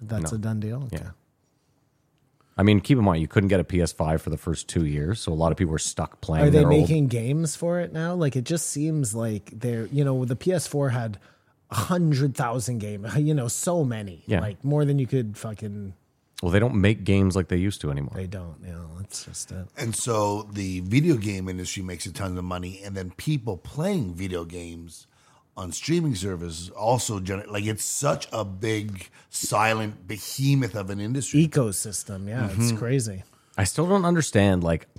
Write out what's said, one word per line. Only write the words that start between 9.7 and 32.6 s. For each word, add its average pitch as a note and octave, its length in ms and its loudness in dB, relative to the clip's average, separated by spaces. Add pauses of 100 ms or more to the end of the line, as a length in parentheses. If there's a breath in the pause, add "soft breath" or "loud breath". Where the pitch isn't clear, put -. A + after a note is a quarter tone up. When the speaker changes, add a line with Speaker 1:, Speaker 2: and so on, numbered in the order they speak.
Speaker 1:
you C#3+ 120 2
know, C3 200 0
the B2 120 -2
P - 160 0
S F3+ 140 0
four C#3+ 220 0
had A2+ 300 -2 (540 soft breath)
a G2 40 -2
hundred D3 580 2
thousand B2 460 -2
games, G#2 360 -8
you D3+ 160 2
know, C3+ 140 0
so F3 380 0
many. G#2+ 420 -6
Speaker 2:
Yeah. G2 140 2
Speaker 1:
Like, G2+ 240 -4
more D3 200 2
than C#3+ 140 2
you C3 80 0
could A2 320 -2
fucking G#2 560 -10 (480)
Speaker 2:
Well, F2+ 80 2
they F#2+ 80 6
don't B2 160 2
make G2+ 300 4
games G2 320 4
like F2+ 100 0
they F2+ 120 0
used G2 240 0
to D2 100 -2
anymore. C#2 240 -4
Speaker 1:
They F#2+ 100 -8
don't, F2 300 -12 (100)
you F2+ 60 -12
know, E2+ 160 -12 (100)
that's - 260 -12
just - 280 -12
it. F2+ 160 -10 (100)
Speaker 3:
And A#2 160 -4
so G#2 580 0
the F#2+ 280 -4
video C3 360 4
game G2 320 -4
industry F#2 360 -6
makes F2+ 220 -8
a F#2 60 -10
ton F#2 240 -6
of F2+ 80 -6
money, F2+ 400 -6
and G2+ 120 -10
then F#2 200 -8
people C3 400 -4
playing D3+ 580 -4
video F2 300 -6
games E2+ 600 -14 (500 soft breath)
on F#2 160 -8
streaming D#3 440 0
services E2+ 540 -6
also A2 500 0
gener-, G2 280 -4
like, G#2 180 -4
it's G#2+ 180 -2
such D#3 480 -2
a A2 120 -2
big, G2+ 640 -4 (200 soft breath)
silent G#2+ 800 0
behemoth C3 640 0
of G2 160 -4
an G2+ 100 -4
industry. C#3 460 2
Speaker 1:
Ecosystem, G#2 800 -2
yeah, A2+ 200 -4
it's F#2+ 100 -4
Speaker 3:
Mm-hmm. A#2 220 2